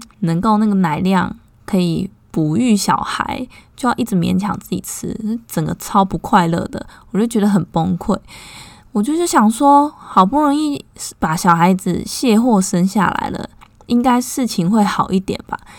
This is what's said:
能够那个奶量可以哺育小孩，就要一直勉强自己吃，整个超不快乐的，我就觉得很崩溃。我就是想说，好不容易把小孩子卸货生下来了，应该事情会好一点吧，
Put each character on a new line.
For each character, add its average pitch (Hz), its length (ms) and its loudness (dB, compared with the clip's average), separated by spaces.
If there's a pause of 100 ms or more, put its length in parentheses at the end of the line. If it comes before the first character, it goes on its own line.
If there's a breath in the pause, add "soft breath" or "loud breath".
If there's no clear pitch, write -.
(200)
能 165 200 0
够 214 180 2
那 220 60 2
个 214 100 2
奶 170 260 0
量 185 340 0 (320)
可 - 140 -2
以 170 280 -2 (220)
哺 156 260 0
育 233 200 2
小 185 220 0
孩， - 460 -6 (300 loud breath)
就 - 140 -4
要 - 80 0
一 247 80 -4
直 220 100 -4
勉 180 240 0
强 202 220 -4
自 - 80 -18
己 - 120 -6
吃， - 680 -8
整 160 160 -4
个 160 100 -4
超 - 300 0
不 190 140 -4
快 180 280 0
乐 170 220 -2
的， - 180 -12 (240 loud breath)
我 180 80 -4
就 226 80 2
觉 226 140 -2
得 202 80 2
很 196 240 2
崩 175 260 -2
溃。 - 180 -2 (760 loud breath)
我 208 100 0
就 262 140 -2
是 349 100 0
想 269 240 4
说， 285 480 4
好 - 260 2
不 262 140 2
容 294 160 2
易 302 300 -4 (340)
把 160 160 0
小 175 220 2
孩 185 180 4
子 185 320 -2
卸 226 320 2
货 226 220 4
生 185 260 0
下 190 220 0
来 - 220 -4
了， - 200 -10 (360)
应 240 140 0
该 247 200 2
事 254 260 -4
情 175 240 -2
会 214 140 4
好 - 260 -2
一 190 80 2
点 - 180 -4 (120)
吧， - 100 -8 (200 loud breath)